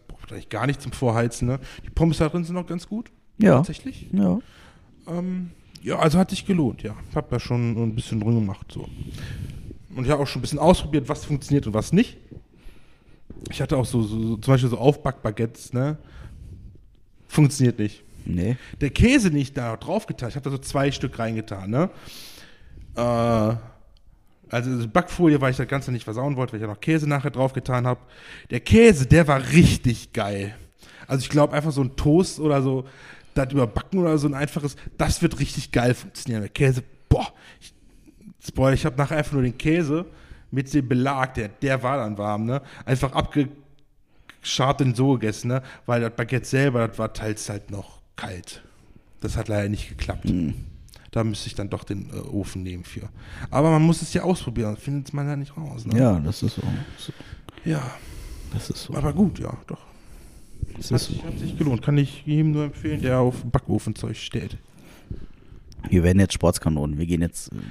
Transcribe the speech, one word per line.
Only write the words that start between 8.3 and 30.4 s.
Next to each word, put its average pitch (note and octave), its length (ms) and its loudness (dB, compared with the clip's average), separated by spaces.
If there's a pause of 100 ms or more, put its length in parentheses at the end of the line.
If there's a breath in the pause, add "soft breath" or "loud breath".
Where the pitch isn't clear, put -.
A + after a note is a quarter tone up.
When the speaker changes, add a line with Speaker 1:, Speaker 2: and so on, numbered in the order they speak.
Speaker 1:
gemacht, G2 320 -4
so. - 160 -10 (1040 loud breath)
Und B2+ 120 -6
ich B2+ 40 2
hab C#3+ 120 2
auch C3+ 60 0
schon - 120 -6
ein A#2+ 40 -4
bisschen C#3+ 160 -4
ausprobiert, D3+ 500 4
was D3 160 -6
funktioniert C#3 420 0
und G#2 60 -2
was G#2+ 180 0
nicht. G#3 260 4 (1300 soft breath)
Ich - 100 -6
hatte C#3 140 0
auch B2+ 100 2
so, A#2+ 180 2
so, G#2+ 180 -2
so A2+ 160 -2
zum C3 160 2
Beispiel B2+ 160 4
so A2+ 80 -2
Aufbackbaguettes, A#2 960 0
ne? C#3 240 -2 (1300 loud breath)
Funktioniert B2+ 520 4
nicht. G#2 240 -4 (220)
Speaker 2:
Nee. F2 300 -2 (240 loud breath)
Speaker 1:
Der C#3+ 100 0
Käse, A#3 420 6
den D3 100 2
ich C3 120 -6
da A#2 220 -6
drauf F#3 320 -4
getan, - 220 -8
ich G#2 80 -10
hab C3 60 -8
da C#3 60 -6
so C3+ 80 -4
zwei C#3 340 0
Stück - 280 -6
reingetan, A2 500 -6
ne? C#3+ 200 0 (1040 loud breath)
Äh, A#2 60 -4
also A#2 1700 -2
diese A#2 120 -2
Backfolie, D#3+ 540 4
weil C3 100 4
ich B2+ 60 -4
das B2 100 -2
Ganze C3+ 240 -4
nicht A#2+ 140 -4
versauen B2+ 320 -4
wollte, B2 160 -2
weil G#2+ 80 -6
ich A2 40 -4
ja G#2 60 -6
noch G2+ 80 -10
Käse D#3 300 2
nachher C#3+ 220 0
drauf C3 220 2
getan B2 340 0
hab. B2 200 -2 (440 loud breath)
Der B2 100 0
Käse, G#3+ 460 8
der D#3 200 8
war C3+ 140 4 (100)
richtig - 600 6
geil. G2+ 420 -4 (520 loud breath)